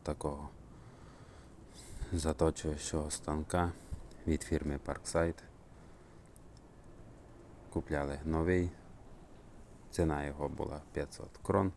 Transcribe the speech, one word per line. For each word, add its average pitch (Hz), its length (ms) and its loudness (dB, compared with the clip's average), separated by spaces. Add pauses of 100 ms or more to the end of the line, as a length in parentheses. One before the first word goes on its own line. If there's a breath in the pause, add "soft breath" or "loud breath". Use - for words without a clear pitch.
такого 73 460 -2 (1600 loud breath)
заточуючого 78 1000 2
станка 85 600 2 (560 loud breath)
від 78 160 4
фірми 73 420 0
Parkside. 82 580 2 (2250 loud breath)
Купляли 71 560 0
новий, 85 440 4 (1200)
ціна 76 340 4
його 71 240 -2
була 73 320 -4 (120)
п'ятсот - 500 -6
крон. 95 340 6